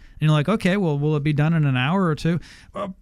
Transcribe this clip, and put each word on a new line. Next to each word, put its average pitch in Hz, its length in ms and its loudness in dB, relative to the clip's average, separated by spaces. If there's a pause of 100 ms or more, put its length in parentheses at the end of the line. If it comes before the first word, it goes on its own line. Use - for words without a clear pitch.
(200)
And 151 80 2
you're 156 80 4
like, 147 120 0
"Okay, 190 280 0
well, 160 220 0
will 151 180 0
it 147 60 -2
be 151 100 0
done 151 200 2
in 160 120 2
an 135 120 0
hour 170 300 0
or 156 80 0
two?" - 260 -2 (340)
"Uh, 202 140 -8 (140)